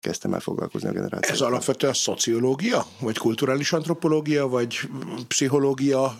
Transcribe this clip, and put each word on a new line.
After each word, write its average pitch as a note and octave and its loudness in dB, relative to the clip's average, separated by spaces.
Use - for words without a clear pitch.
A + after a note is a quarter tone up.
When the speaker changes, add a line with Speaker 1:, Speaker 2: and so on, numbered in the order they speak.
Speaker 1:
kezdtem - -4
el F2+ -2
foglalkozni - -6
a - -2
generációkkal. - -4
Speaker 2:
Ez A#2 -2
alapvetően C3 0
szociológia, B2+ 0
vagy A2+ -2
kulturális C3+ 2
antropológia, D#3 2
vagy A#2+ 0
pszichológia, C3+ 2